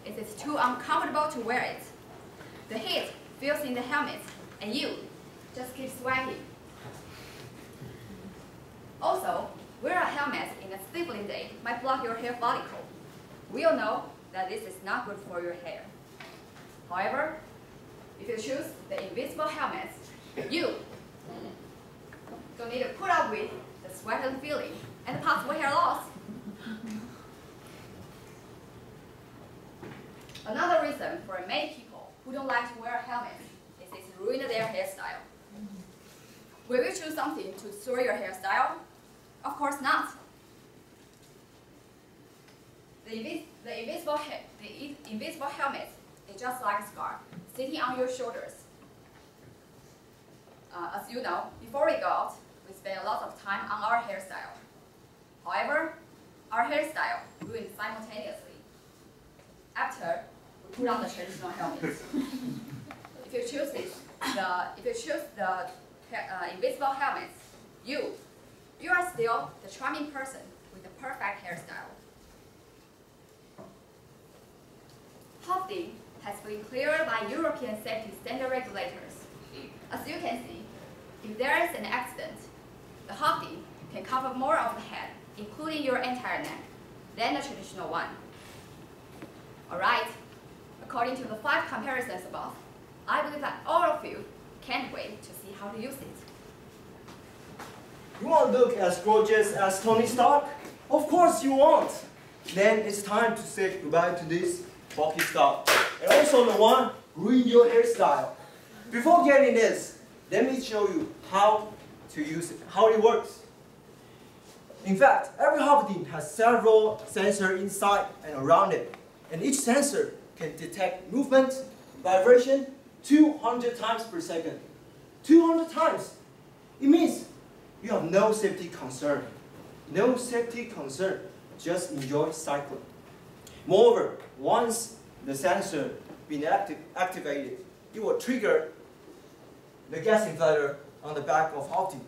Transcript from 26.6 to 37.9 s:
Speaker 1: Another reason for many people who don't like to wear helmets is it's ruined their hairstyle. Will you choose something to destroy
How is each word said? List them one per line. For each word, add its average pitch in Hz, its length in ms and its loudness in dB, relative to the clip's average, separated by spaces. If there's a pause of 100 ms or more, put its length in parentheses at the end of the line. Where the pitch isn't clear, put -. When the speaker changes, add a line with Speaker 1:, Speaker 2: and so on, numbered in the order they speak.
Speaker 1:
Another 320 400 2
reason - 400 -6
for 185 220 -10
many 294 280 -4
people - 360 -20 (140)
who 254 80 -12
don't 269 160 -8
like 240 260 -2
to 233 80 -16
wear 240 240 -6
helmets 240 380 -10 (360)
is 185 160 -20
it's 185 220 -20
ruined 247 320 -4
their 220 140 -2
hairstyle. - 580 -8 (1500)
Will 247 140 4
you 381 80 0
choose 311 240 -8
something 285 400 -4
to - 140 -16
destroy 247 340 -4